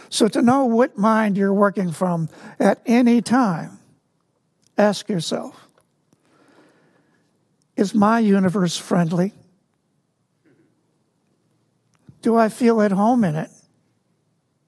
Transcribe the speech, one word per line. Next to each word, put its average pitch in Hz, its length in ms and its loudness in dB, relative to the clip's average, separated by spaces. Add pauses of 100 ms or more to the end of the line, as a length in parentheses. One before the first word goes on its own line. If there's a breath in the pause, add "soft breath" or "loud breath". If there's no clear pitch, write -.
So 220 200 0
to - 120 -4
know 262 240 2
what 233 320 0
mind 220 380 0
you're 196 180 0
working 196 380 -2
from 165 380 -4 (300 loud breath)
at 202 260 0
any 240 360 2
time, 214 560 -2 (1000)
ask 208 320 -2
yourself, 233 580 -8 (2000 soft breath)
"Is 196 180 -2
my 220 260 2
universe 190 580 0
friendly? 175 560 -2 (3000)
Do 226 160 0
I 220 100 4
feel 226 340 0
at 208 120 2
home 214 320 2
in 151 100 -2
it?" - 160 -8 (1160)